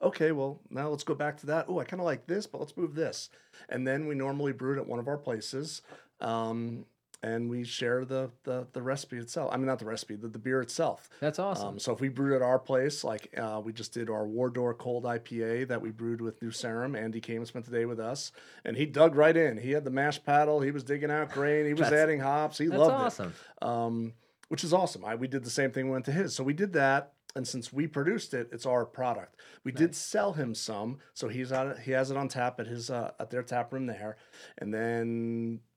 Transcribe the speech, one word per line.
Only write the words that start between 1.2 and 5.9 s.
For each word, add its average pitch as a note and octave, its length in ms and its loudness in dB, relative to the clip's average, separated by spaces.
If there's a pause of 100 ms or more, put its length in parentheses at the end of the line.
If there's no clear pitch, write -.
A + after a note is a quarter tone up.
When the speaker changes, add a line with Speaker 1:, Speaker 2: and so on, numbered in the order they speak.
Speaker 1:
to C#3+ 80 -12
that. D#3 200 2
Oh, F3 100 -2
I B2+ 60 -2
kinda F3+ 180 -6
like D#3+ 240 -2
this, G3 200 -2
but - 120 -10
let's D3+ 160 -8
move D#3+ 200 -2
this." D3+ 340 -4 (400)
And B2+ 180 -2
then C#3 200 0
we D3+ 80 -2
normally C#3 380 0
brew B2+ 200 -2
it C#3 80 0
at - 60 -4
one A#2+ 120 -4
of A#2+ 100 -4
our D3 100 -2
places, C#3 640 -6 (400)